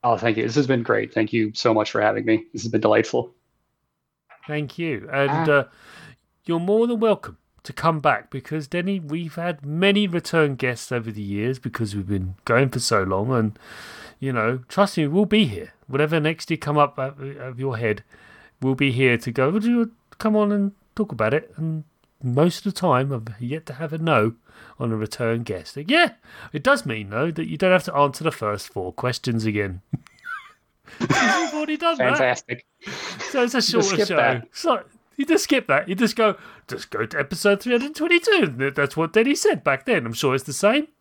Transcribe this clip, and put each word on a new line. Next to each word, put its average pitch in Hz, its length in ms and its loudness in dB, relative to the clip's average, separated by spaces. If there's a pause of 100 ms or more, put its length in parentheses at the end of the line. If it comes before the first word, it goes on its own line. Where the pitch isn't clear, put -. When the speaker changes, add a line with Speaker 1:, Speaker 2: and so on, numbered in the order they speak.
Speaker 1:
Oh, 117 140 2
thank 113 200 0
you. 113 60 -2
This 117 120 -2
has 143 120 2
been 127 160 2
great. 107 300 0
Thank 113 180 0
you 110 220 0
so 117 200 2
much 107 180 2
for 110 100 0
having 107 240 2
me. 113 280 2
This - 100 -8
has 113 80 -6
been 110 100 0
delightful. 110 520 2 (1120)
Speaker 2:
Thank 151 320 -6
you. 147 320 -6
And, 143 380 0
Speaker 1:
Ah. 147 40 6
Speaker 2:
uh, 139 100 6 (840)
you're 170 140 0
more 208 280 2
than 240 120 -2
welcome 214 380 0 (260)
to - 100 -16
come 160 260 0
back 135 300 0
because, 147 380 -8
Denny, 180 320 -4
we've 160 360 -8
had 170 300 -6
many 196 420 2
return 160 480 0
guests 123 360 -4
over 113 200 -4
the 104 100 -8
years 104 380 -4
because 113 360 -6
we've 98 120 -4
been 95 280 -2 (100)
going 123 240 4
for 131 100 -4
so 110 240 2
long. 95 280 0
And, 110 280 0 (600)
you 135 140 -6
know, 120 260 0 (100)
trust - 280 2
me, 156 100 2
we'll 185 180 2
be 214 200 4
here. 95 280 -8 (140)
Whatever 151 320 0
next 160 300 -2
year 165 80 -2
come 147 200 -2
up 143 200 2
out 139 240 -6
of 135 380 -12
your 131 180 -4
head, 110 260 0 (580)
we'll 131 140 2
be 139 160 2
here 123 260 4
to 120 140 -4
go, 131 200 2
"Would 208 140 0
you 233 260 2 (260)
come 214 180 0
on 208 160 2
and 202 200 0 (240)
talk 214 160 -2
about 113 220 0
it?" 156 240 -2
And 156 260 -4 (400)
most 139 420 2
of 196 80 -2
the - 60 -10
time, 139 320 2
I've 113 300 -8
yet 131 240 -8
to - 80 -12
have 151 200 -8
a 165 40 -6
no 123 380 2 (440)
on 120 120 -2
a 110 40 -2
return 113 480 -2
guest. 92 320 -8
Like, 151 140 -10
yeah, 330 220 2 (420)
it 147 100 -6
does 269 220 4
mean, 110 240 -6
though, 131 220 -2
that 160 160 -6
you 160 100 -8
don't 185 140 4
have 185 140 4
to 165 100 -6
answer 143 280 2
the 160 80 0
first 104 380 -4
four 90 240 -6
questions 120 500 -2
again. 101 380 -2 (100)
<laughs> - 1080 -12
You've 339 540 0
already 302 240 -4
done 330 200 0
that. 254 200 2
Speaker 1:
Fantastic. 123 480 -2 (680)
Speaker 2:
So 254 120 2
it's 240 120 0
a - 20 2
Speaker 1:
Just 226 140 0
Speaker 2:
shorter 226 180 2
Speaker 1:
skip 196 180 0
Speaker 2:
show. 185 100 0
Speaker 1:
that. 120 280 2
Speaker 2:
It's - 180 -16
like, 320 220 0 (320)
you 277 80 0
just 320 200 4
skip 262 220 2
that. 147 220 2
You 190 60 -2
just 214 200 2
go, 214 220 2 (300)
"Just - 240 -12
go 113 160 -2
to 147 120 -6
episode 196 420 2
three 247 120 0
hundred 277 220 0
twenty-two." 339 600 2
Th-, 135 180 -2
that's 143 200 0
what 160 180 -2
Denny 233 220 4
said - 280 2
back 135 220 0
then. 165 200 2
I'm 117 80 -6
sure 131 220 2
it's 135 100 -2
the 143 80 -8
same. 269 340 2 (140)